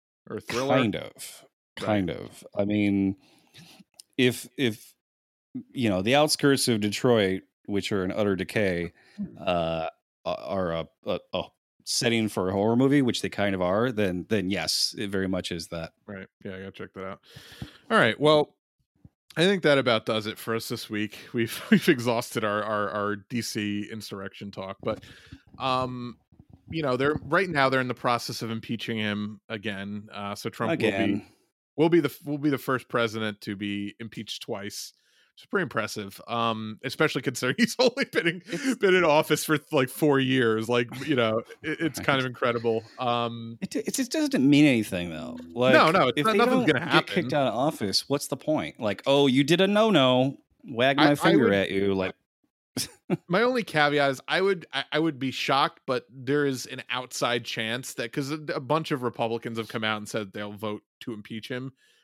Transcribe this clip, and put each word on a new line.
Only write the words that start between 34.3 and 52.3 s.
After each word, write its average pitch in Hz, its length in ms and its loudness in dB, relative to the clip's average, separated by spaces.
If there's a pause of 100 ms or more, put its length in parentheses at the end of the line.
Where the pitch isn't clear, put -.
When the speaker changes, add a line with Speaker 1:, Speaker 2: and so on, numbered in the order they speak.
Speaker 1:
twice, 104 500 -10 (420)
which - 80 -20
is - 80 -20
pretty 190 140 0
impressive. 107 540 -6 (100)
Um, 110 540 -2
especially - 380 0
considering 127 360 -4
<laughs> - 20 -2
he's 233 200 0
only 254 320 2
been 170 160 -2
in, 170 200 -2
Speaker 2:
It's 262 300 -2
Speaker 1:
been 190 180 4
in 180 100 4
office 151 400 4
for, 151 140 2 (120)
like, 131 200 2
four 143 280 4
years. 123 500 2
Like, 120 200 2 (180)
you 151 100 2
know, 113 260 2 (200)
it, 156 180 -6
it's 160 180 -2
Speaker 2:
Right. - 80 -8
Speaker 1:
kind 139 140 2
of 127 60 -2
incredible. 117 580 0 (140)
Um, 117 600 -2
Speaker 2:
It, - 160 -8
it - 180 -4
just 247 180 -2
doesn't 277 360 2
mean 147 160 8
anything 101 460 2
though. 76 260 -10 (160)
Like, 127 220 4
Speaker 1:
No, 156 160 6
no, 165 180 4
it's 123 120 0
Speaker 2:
if 143 40 2
Speaker 1:
not, - 80 2
Speaker 2:
they 202 60 2
Speaker 1:
nothing's 247 280 2
Speaker 2:
don't 139 120 4
Speaker 1:
gonna 123 140 -2
Speaker 2:
get 156 140 4
kicked 151 260 -2
Speaker 1:
happen. - 20 0
Speaker 2:
out 139 140 2
of 104 60 -2
office, 123 540 -2
what's 143 200 -2
the 131 100 -4
point? 123 420 -4
Like, 104 260 -2
"Oh, 143 200 6
you 135 180 4
did 170 160 4
a 190 60 6
no-no, 139 720 4 (260)
wag 135 340 2
Speaker 1:
I, 151 80 6
Speaker 2:
my 147 40 6
Speaker 1:
I 147 60 4
Speaker 2:
finger 165 280 4
Speaker 1:
would 101 80 4
Speaker 2:
at 98 180 2
you." 98 240 0
Like, 92 200 -2 (600)